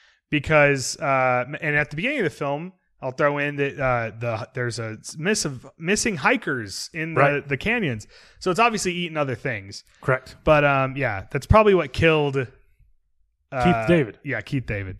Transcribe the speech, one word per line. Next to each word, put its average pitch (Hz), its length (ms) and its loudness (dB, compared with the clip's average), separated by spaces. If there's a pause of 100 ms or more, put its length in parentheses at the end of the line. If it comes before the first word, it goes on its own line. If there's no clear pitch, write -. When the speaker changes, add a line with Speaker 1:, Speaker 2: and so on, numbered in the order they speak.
(300)
Speaker 1:
because, 143 680 2
uh, 131 480 0
m-, 147 140 -10
and 147 160 -2
at 147 140 -2
the 147 60 -12
beginning 262 220 -4
of 208 60 0
the 151 60 -2
film, 151 420 -6 (280)
I'll 131 120 -6
throw 147 260 0
in 143 180 -4
that, 139 220 -4
uh, 120 400 -2
the, 117 360 -6
there's 120 240 -4
a 110 220 -8
s-, - 160 -16
miss 196 280 -2
of 135 340 -10
missing 196 380 -2
hikers 139 760 -2
in 160 220 -8
the, 135 60 2
Speaker 2:
Right. 143 280 2
Speaker 1:
the 139 80 -2
canyons. 180 500 -4 (320)
So 190 120 -2
it's 180 100 2
obviously 214 320 0
eaten 170 240 -6
other 139 180 -2
things. 101 500 -8 (160)
Speaker 2:
Correct. - 440 -2
Speaker 1:
But, 151 200 6
um, 135 320 2
yeah, 110 340 -4
that's 143 160 -6
probably 214 280 8
what 156 180 2
killed, 147 560 2 (1040)
uh, 127 120 0
Speaker 2:
Keith - 220 2
David. 147 380 2
Speaker 1:
Yeah, 123 160 -4
Keith 135 260 -6
David, 98 340 -8